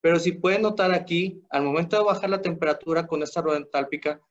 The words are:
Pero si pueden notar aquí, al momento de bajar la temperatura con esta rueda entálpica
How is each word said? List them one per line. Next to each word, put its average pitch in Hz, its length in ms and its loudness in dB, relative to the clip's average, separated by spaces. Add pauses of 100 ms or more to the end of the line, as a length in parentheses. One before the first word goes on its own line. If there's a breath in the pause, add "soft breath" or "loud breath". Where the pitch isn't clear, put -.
Pero 165 180 4
si 170 140 2
pueden 190 300 0
notar 202 300 2
aquí, 175 480 -2 (100)
al 143 120 0
momento 160 340 0
de 208 60 4
bajar 196 260 0
la 190 140 0
temperatura 165 640 -2
con 156 160 -4
esta 151 180 -4
rueda 156 180 0
entálpica 147 640 -4 (100)